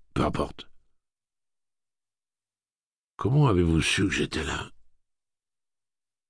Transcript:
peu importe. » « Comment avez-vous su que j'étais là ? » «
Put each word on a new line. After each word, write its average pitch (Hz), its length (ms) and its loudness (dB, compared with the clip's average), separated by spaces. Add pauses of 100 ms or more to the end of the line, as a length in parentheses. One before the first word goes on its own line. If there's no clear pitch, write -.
(140)
peu - 100 0
importe. » « - 460 -4 (2500)
Comment 139 300 2
avez-vous 85 340 4
su - 220 0
que 101 100 0
j'étais - 300 -4
là ? » « - 280 -8 (1600)